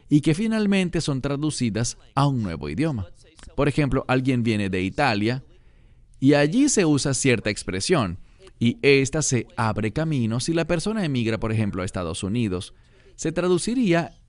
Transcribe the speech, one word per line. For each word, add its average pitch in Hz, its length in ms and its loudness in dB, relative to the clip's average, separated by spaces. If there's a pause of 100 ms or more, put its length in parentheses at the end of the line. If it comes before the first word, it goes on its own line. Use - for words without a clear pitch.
y 147 120 6
que 151 140 2
finalmente 196 680 0
son 135 200 -4
traducidas 135 760 -4 (180)
a 139 120 2
un 131 160 0
nuevo 80 260 -6
idioma. 107 400 -4 (480)
Por 139 100 2
ejemplo, 131 420 2
alguien 127 340 2
viene 107 260 0
de 92 140 -2
Italia 113 600 0 (800)
y 139 140 6
allí 160 340 4
se 214 160 2
usa 143 300 2
cierta 117 360 2
expresión, 98 680 -2 (400)
y 120 240 0
ésta 135 400 4
se 123 240 -2 (100)
abre 107 360 -2
camino 131 460 -2
si 165 140 -4
la 165 140 0
persona 190 380 -2
emigra, 113 360 -2
por 110 100 -2
ejemplo, 101 320 -2
a - 20 -2
Estados 87 380 -6
Unidos. 101 520 -4 (420)
Se 160 160 -4
traduciría 175 960 0